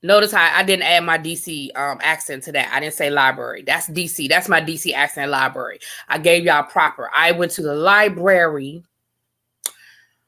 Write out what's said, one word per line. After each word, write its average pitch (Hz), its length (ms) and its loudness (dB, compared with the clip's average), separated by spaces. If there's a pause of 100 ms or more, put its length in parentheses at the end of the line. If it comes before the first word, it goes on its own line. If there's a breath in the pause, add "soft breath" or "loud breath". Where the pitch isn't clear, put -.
Notice 208 280 4
how 165 240 4
I 185 80 2
didn't 190 200 0
add 170 200 4
my 165 140 0
D 160 180 -6
C, 156 400 -10
um, 139 260 -4
accent 147 420 -4
to 160 80 -14
that. 139 200 -2
I 131 80 -2
didn't 151 140 -6
say 151 160 -2
library. 131 540 0
That's 135 240 -2
D 170 200 -6
C. 151 200 -6
That's 175 220 2
my 170 100 4
D 160 180 0
C 151 160 -4
accent, 143 380 -2
library. 131 480 -4 (300 loud breath)
I 156 100 -2
gave 170 240 4
y'all 156 200 4
proper. 147 500 -2
I 165 180 4
went 170 220 -2
to - 80 -8
the 147 140 -4
library. 170 1080 2 (1400 loud breath)